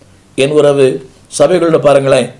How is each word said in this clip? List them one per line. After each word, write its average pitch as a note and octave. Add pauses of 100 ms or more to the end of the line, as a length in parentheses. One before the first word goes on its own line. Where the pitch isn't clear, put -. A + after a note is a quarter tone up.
(360)
என் C3+
உறவு, C#3+ (300)
சபைகளோட E3
பாருங்களேன், C3+ (100)